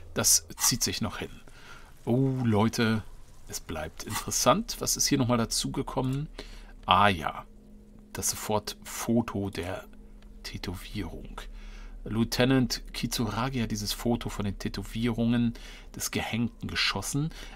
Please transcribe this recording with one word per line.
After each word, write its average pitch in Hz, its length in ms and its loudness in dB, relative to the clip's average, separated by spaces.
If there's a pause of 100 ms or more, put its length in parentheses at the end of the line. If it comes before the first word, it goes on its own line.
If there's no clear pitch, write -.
(140)
das - 320 4 (100)
zieht - 280 2
sich - 160 0
noch - 180 -2
hin. - 120 -6 (720)
Oh, 131 400 4
Leute, 110 580 4 (460)
es - 100 -6
bleibt - 460 -8
interessant. - 720 2
Was - 180 0
ist 117 120 2
hier 143 100 4
nochmal 120 200 4
dazugekommen? 135 880 0 (580)
Ah 98 220 8
ja, 87 360 0 (680)
das - 180 -2
Sofortfoto - 1200 0
der 92 340 -6 (600)
Tätowierung. - 960 -8 (640)
Lieutenant 120 800 2 (100)
Kitsuragi 120 680 -2
hat 113 100 0
dieses 104 220 -2
Foto 117 360 0
von 107 160 -4
den 101 140 -2
Tätowierungen 117 960 2 (400)
des - 180 -4
Gehängten 110 560 -2
geschossen. 117 640 0 (260)